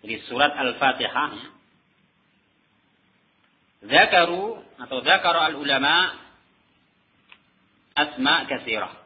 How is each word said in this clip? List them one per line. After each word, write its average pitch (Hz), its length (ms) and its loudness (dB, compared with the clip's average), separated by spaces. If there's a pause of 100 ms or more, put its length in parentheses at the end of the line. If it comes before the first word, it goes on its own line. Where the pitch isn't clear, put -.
Jadi, 110 120 -8 (120)
surat 143 320 2
Al-Fatihah, 131 680 0 (100)
ya. - 80 -18 (2500)
Zakaru 180 720 2 (220)
atau 127 240 -10
zakara 165 480 2
al-ulama 143 680 0 (1700)
asma 143 560 0
katsirah. 110 440 -6 (120)